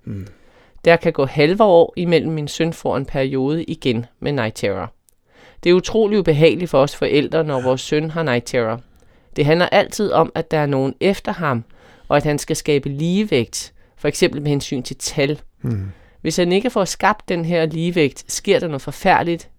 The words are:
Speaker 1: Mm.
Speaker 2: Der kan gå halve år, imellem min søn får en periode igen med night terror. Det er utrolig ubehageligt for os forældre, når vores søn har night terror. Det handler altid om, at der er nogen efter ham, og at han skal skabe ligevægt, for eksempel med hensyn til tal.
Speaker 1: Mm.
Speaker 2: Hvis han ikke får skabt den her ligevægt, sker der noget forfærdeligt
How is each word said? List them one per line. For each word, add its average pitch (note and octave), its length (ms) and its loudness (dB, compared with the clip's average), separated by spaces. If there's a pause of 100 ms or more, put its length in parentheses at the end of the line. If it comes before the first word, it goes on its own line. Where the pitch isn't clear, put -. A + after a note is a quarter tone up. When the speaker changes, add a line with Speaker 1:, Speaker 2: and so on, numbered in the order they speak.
Speaker 1:
Mm. G2+ 220 -10 (580)
Speaker 2:
Der E3+ 120 6
kan E3 160 0
gå C#3 140 0
halve D#3+ 380 2
år, E3+ 320 6
imellem E3+ 360 2
min D3+ 160 -6
søn E3 240 -2
får A#2+ 240 -4
en C3+ 100 -4
periode C#3 580 -2
igen A#2+ 420 -2 (140)
med C#3+ 120 -2
night A2+ 220 -2
terror. F#2+ 380 -4 (720)
Det E3+ 60 4
er F3+ 40 6
utrolig G#3 440 2
ubehageligt D#3+ 520 4
for C#3+ 120 2
os D3 140 -2
forældre, D3+ 480 0
når C#3+ 180 -2
vores B2+ 180 0
søn D#3 300 -4
har E3 120 -4
night A#2+ 240 -2
terror. A#2 340 -2 (560)
Det C#3+ 100 2
handler E3 200 4
altid - 460 0
om, E3 220 2
at D#3+ 160 -6
der D#3+ 80 0
er D3 80 0
nogen C3+ 340 -2
efter G3 320 -2
ham, D3 320 -4 (440)
og - 80 2
at D3 80 0
han D3 140 0
skal D#3 180 -4
skabe C#3+ 320 0
ligevægt, E3 840 -2 (240)
for - 120 -4
eksempel D3+ 340 0
med D3 80 0
hensyn C#3 320 -2
til - 140 -12
tal. C#3+ 440 -2 (220)
Speaker 1:
Mm. A2 220 -4 (360)
Speaker 2:
Hvis D#3+ 160 -4
han F3 160 2
ikke A3+ 180 0
får G3+ 140 0
skabt - 440 -2
den E3+ 160 -2
her E3 220 0
ligevægt, D#3+ 640 -2
sker - 300 0
der F3+ 80 -2
noget C#3+ 160 -6
forfærdeligt E3+ 640 0 (100)